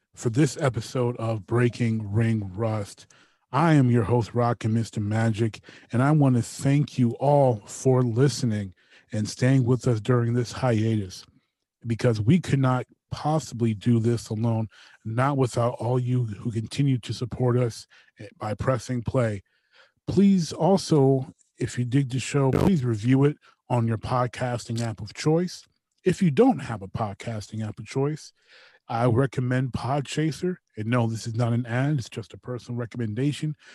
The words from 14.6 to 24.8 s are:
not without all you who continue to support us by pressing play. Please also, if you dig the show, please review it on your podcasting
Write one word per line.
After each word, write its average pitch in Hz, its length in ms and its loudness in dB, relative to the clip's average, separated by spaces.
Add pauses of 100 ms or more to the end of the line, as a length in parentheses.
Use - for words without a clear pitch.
not 127 320 0
without 123 380 0
all 123 240 -2
you 123 260 0
who 107 260 -6
continue 123 460 0
to 113 160 -10
support 123 420 -2
us 123 300 -2 (540)
by 107 160 -6
pressing 127 480 -2
play. 110 400 -2 (640)
Please 190 440 4
also, 139 800 2 (280)
if 117 180 -4
you 123 80 -2
dig 131 240 0
the 131 80 -4
show, 135 320 0
please 147 340 2
review 123 420 2
it 147 120 0 (320)
on 120 180 2
your 113 120 -2
podcasting 123 840 -4